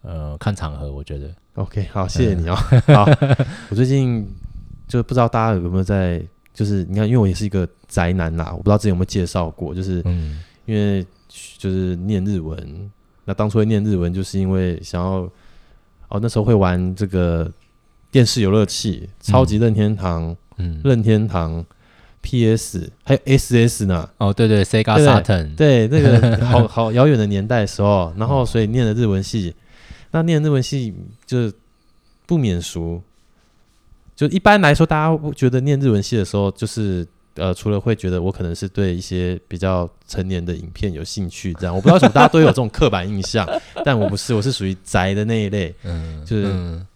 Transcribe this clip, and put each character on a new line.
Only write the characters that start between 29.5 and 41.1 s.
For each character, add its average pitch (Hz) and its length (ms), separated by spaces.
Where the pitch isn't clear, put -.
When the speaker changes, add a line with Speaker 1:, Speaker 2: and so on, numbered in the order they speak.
Speaker 1:
嗯。 - 60
Speaker 2:
那 160 100
念 160 200
日 156 60
文 135 140
系 120 320
就 120 260
不 170 140
免 95 240
俗， 85 400
就 147 140
一 185 100
般 208 240
来 147 120
说， 160 120
大 160 100
家 156 380
觉 131 160
得 127 100
念 139 180
日 135 120
文 101 120
系 120 140
的 98 80
时 - 100
候， 101 180
就 - 140
是， 95 400
呃， 92 180
除 - 160
了 104 100
会 113 160
觉 95 140
得 90 140
我 92 100
可 - 100
能 85 120
是 98 120
对 92 280
一 90 60
些 90 460
比 90 120
较 90 280
成 92 200
年 92 160
的 85 120
影 82 160
片 101 200
有 80 140
兴 92 240